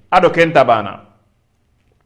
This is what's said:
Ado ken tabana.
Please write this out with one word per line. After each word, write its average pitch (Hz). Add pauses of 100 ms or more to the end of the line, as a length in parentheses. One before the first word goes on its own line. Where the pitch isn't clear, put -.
(120)
Ado 185
ken 165
tabana. 117 (1080)